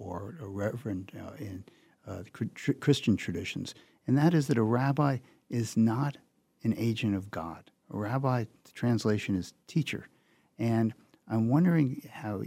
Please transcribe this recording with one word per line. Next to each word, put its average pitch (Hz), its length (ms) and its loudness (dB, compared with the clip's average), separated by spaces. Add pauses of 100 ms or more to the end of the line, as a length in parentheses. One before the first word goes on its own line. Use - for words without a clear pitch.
or 98 400 -10
a 104 60 -12
reverend, 101 760 -6
uh, 87 180 -14
in, 95 240 -12 (440)
uh, 95 160 -10
the - 80 -20
cr-, - 140 -6 (100)
tr-, - 180 0
Christian 131 440 2
traditions, 90 580 -6 (320)
and 127 100 2
that 156 160 6
is 151 140 4
that 139 100 2
a 117 60 4
rabbi 135 560 2 (320)
is 120 260 -2
not 117 400 2 (480)
an 110 140 0
agent 110 360 0
of 98 160 -4
God. 82 400 -8 (220)
A - 40 -6
rabbi, 123 480 0 (200)
the - 80 -20
translation 107 640 2
is 90 180 -6 (120)
teacher. - 420 -4 (500)
And 113 360 2 (340)
I'm 113 200 2
wondering 156 600 4
how 104 360 -6